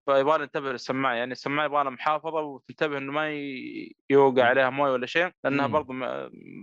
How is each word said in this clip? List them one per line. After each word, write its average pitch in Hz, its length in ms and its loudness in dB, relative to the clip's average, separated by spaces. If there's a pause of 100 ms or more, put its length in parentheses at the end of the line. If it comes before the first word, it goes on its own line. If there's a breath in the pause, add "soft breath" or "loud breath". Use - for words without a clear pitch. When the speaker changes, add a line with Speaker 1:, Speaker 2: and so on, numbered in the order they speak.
Speaker 1:
فيبغى 139 320 4
ننتبه 139 340 -4
للسماعة. 131 420 -2
يعني 120 180 -2
السماعة 143 340 -2
يبغى 143 180 0
لها 139 60 -4
محافظة 156 500 -2
وتنتبه 143 580 -6
إنه 139 140 -8
ما 156 200 -2
ي-، 127 640 -10 (160)
يوقع 135 320 6
Speaker 2:
مم. 120 60 6
Speaker 1:
عليها 131 220 4
موية 139 220 0
ولا 123 140 -2
شيء، 175 240 0 (140)
لأنها 139 220 2
Speaker 2:
مم. 139 60 -2
Speaker 1:
برضو 151 200 -2
ما، 127 380 -6 (320)